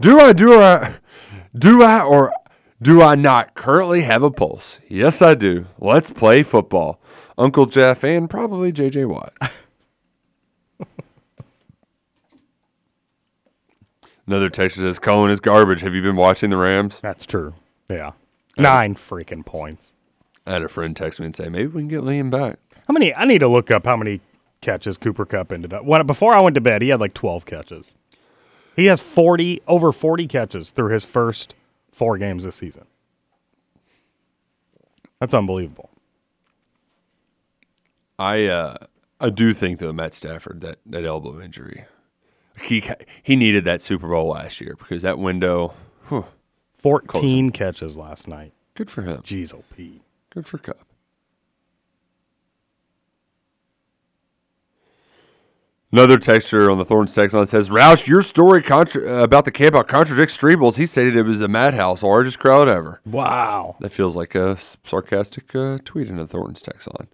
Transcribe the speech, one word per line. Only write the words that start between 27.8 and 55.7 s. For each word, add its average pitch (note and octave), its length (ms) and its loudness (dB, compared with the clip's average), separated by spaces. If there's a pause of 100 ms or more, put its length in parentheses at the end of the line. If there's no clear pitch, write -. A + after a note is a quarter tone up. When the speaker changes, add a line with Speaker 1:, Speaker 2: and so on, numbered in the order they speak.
Speaker 2:
He F3+ 100 2
has F#3+ 140 2
forty, E3+ 680 0
over E3 240 2
forty E3 340 -4
catches A2 440 -8
through A2 220 -4
his A2 120 -4
first - 500 -6 (380)
four A2+ 240 -4
games F#2 280 -10
this F2+ 120 -14
season. D#2+ 280 -20 (2250)
That's B2+ 140 -6
unbelievable. F#2 560 -8 (2250)
Speaker 1:
I, G#2 280 -2
uh, E2+ 300 -6 (440)
I B2+ 100 -4
do A2 240 0
think, F2+ 260 -8
though, E2 120 -10
Matt D#2+ 220 -12
Stafford, E2 460 -18
that, E2 260 -18
that F2 180 -12
elbow D#2 360 -12
injury, - 440 -20 (800)
he, A2 220 -6 (380)
he C3 120 -2
needed G#2+ 300 0
that F2 180 -4
Super E2+ 260 -8
Bowl E2 200 -4
last D2+ 320 -12
year - 180 -18
because E2+ 240 -14
that F#2 160 -6
window, F2+ 560 -4 (340)
whew, B2+ 180 -10 (480)
Speaker 2:
Fourteen - 340 -2
Speaker 1:
closing. C3 420 -2
Speaker 2:
catches E2+ 460 -10
last D#2 320 -20
night. D2+ 240 -20 (220)
Speaker 1:
Good G#3+ 160 -14
for - 120 -14
him. E2+ 200 -12
Speaker 2:
Jeez, F#2 320 -14
oh, - 100 -20 (100)
Pete. - 280 -20 (280)
Speaker 1:
Good E3+ 160 -18
for D#3+ 120 -16
Kupp. - 200 -18 (4000)